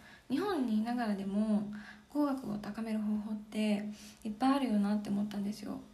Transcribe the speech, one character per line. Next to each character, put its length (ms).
日 80
本 280
に 140
い 20
な 140
が 120
ら 80
で 100
も、 460
語 160
学 260
を 60
高 240
め 120
る 60
方 180
法 140
っ 40
て 380
い 60
っ 40
ぱ 160
い 40
あ 60
る 80
よ 120
な 160
っ 60
て 80
思 140
っ 40
た 100
ん 60
で 80
す 120
よ。 160